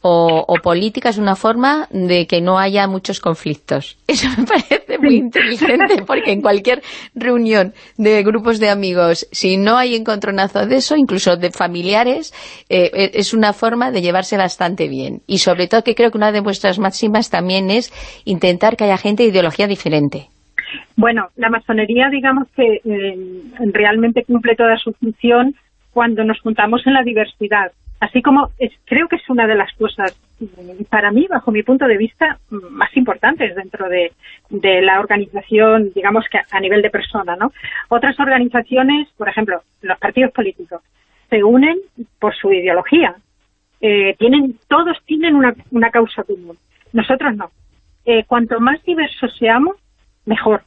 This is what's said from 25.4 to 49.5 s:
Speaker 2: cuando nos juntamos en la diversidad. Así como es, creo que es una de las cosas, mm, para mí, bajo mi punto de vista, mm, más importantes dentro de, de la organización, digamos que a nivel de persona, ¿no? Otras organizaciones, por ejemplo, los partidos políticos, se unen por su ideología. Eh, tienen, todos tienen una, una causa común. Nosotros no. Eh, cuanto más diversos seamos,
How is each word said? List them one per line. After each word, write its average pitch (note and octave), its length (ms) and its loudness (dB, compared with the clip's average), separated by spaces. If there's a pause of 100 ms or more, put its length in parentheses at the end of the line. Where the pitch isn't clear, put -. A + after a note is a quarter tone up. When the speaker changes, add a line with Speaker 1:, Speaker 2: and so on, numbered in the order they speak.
Speaker 2:
cuando A#3 320 0
nos A3 160 -2
juntamos A3 460 0
en C4+ 80 4
la C4+ 80 4
diversidad. G#3 680 -2 (280)
Así A#3+ 220 -2
como C#4 260 4 (100)
es, B3 140 -4 (140)
creo D4+ 220 0
que E4+ 80 -2
es - 120 -10
una A#3+ 180 2
de A3 100 2
las G3 200 -2
cosas, G#3 400 -4 (240)
mm, F#3 480 -14
para G#3 220 0
mí, B3+ 180 2
bajo B3 220 -2
mi G#3 120 0
punto C4 240 2
de A3 120 4
vista, A3+ 400 -2 (120)
mm, F#3+ 220 -14
más - 240 -2
importantes A#3+ 580 -2
dentro F#3+ 340 -10
de, F3+ 240 0 (360)
de F#3+ 340 2
la F#3+ 180 4
organización, G#3 960 2
digamos G3+ 360 0
que A3 80 -2 (120)
a G3 100 -2
nivel G3 220 2
de G#3 80 0
persona, F#3+ 460 -6
¿no? A3 140 -2 (380)
Otras C4 300 0
organizaciones, C4 920 0 (100)
por G3+ 100 -4
ejemplo, G3 320 -4 (220)
los F#3 160 -4
partidos B3+ 340 0
políticos, F#3 480 -8 (480)
se G#3+ 160 2
unen C4+ 320 4 (420)
por G#3 160 -2
su - 180 -2
ideología. F3+ 640 0 (640)
Eh, G3+ 380 0
tienen, C4 400 2 (100)
todos E4 280 0 (100)
tienen D#4 280 0
una, C4 180 4 (180)
una A3+ 200 0
causa A3+ 340 0
común. F3 320 -10 (360)
Nosotros C4 440 0
no. G3 140 -12 (540)
Eh, A3+ 220 2
cuanto A#3 340 0
más C#4 240 0
diversos D#4+ 540 -4
seamos, B3+ 380 2 (500)